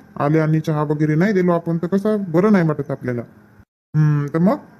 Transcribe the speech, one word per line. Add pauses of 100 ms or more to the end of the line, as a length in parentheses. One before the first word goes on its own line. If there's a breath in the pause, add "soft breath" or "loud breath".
(200)
आले
आणि
चहा
वगैरे
नाही
दिलो
आपण
तर
कसं (120)
बरं
नाही
वाटत
आपल्याला. (760)
हम्म,
तर
मग, (240)